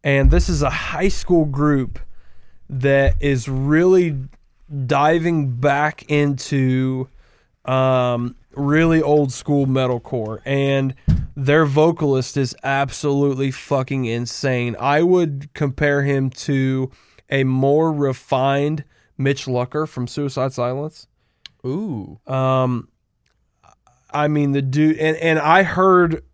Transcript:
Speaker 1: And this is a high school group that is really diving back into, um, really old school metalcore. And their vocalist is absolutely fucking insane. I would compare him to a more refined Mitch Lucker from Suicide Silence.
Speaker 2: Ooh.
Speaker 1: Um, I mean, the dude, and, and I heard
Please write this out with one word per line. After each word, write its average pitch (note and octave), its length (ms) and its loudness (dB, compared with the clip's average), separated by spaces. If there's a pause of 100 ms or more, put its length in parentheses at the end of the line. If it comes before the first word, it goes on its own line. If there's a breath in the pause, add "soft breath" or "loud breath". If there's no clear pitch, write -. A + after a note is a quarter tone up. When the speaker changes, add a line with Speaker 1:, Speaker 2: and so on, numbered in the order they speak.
Speaker 1:
And C#3 260 4
this F3 180 4
is D#3 140 -2
a C#3 80 0
high - 380 -4
school E3+ 360 2
group C#3 540 -2 (680)
that C#3 520 2
is C#3 280 -2
really D#3 680 2 (680)
diving D#3 720 2
back C#3+ 540 -2
into, C3 1000 0 (560)
um, B2+ 720 0 (200)
really D#3+ 480 2
old C#3+ 300 2
school C#3+ 340 0
metalcore. B2 760 -4
And C#3 500 0 (420 loud breath)
their C#3+ 300 4
vocalist D3 680 2
is C3+ 180 -2 (100)
absolutely C#3 840 -2
fucking C3 560 -4
insane. A#2+ 720 -4
I C#3+ 220 2
would E3+ 520 0
compare C#3+ 480 0
him C3+ 280 0
to C3 600 -2 (400 soft breath)
a C3+ 140 0
more C#3 480 2
refined C#3 920 -2 (320)
Mitch C3+ 300 -2
Lucker B2+ 420 -4
from B2 200 -8
Suicide C3+ 440 -4
Silence. C3+ 540 -6 (580)
Speaker 2:
Ooh. C#3 600 -8
Speaker 1:
Um, C3 640 -2 (1200)
I D3 160 -2
mean, D3 240 0
the C#3 100 0
dude, D3+ 360 2
and, D#3 200 0
and E3 200 0
I D#3+ 240 4
heard F3+ 600 2 (120)